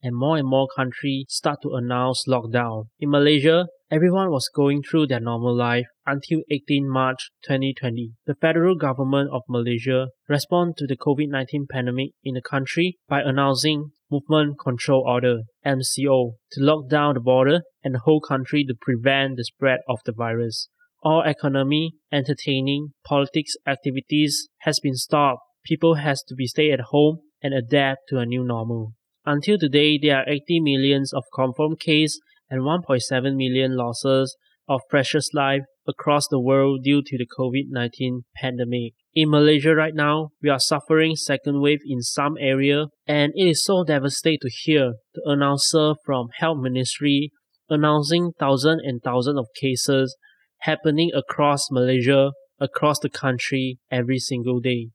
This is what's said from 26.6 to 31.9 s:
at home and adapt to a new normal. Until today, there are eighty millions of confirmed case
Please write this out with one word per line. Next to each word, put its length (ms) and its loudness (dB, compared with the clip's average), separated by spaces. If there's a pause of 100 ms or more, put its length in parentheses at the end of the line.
at 180 0
home 300 4 (220)
and 120 -2
adapt 560 0
to 80 -2
a 80 0
new 180 -2
normal. 520 -4 (300)
Until 320 0
today, 400 4
there 200 2
are 120 -2
eighty 300 0
millions 540 2
of 100 -4 (100)
confirmed 460 -2
case 400 0 (300)